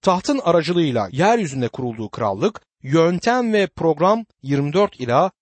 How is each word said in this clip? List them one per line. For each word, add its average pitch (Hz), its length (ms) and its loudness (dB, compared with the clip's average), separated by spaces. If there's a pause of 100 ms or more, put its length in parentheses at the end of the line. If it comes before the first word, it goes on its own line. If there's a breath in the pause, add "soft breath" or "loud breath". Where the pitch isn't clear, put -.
Tahtın 196 420 0
aracılığıyla 160 680 0
yeryüzünde 151 560 0
kurulduğu 113 420 -8
krallık, 113 520 -2 (200)
yöntem 180 720 0
ve 202 140 2
program 180 580 0 (160)
yirmi 143 320 -2
dört 196 260 0
ila 131 320 2 (100)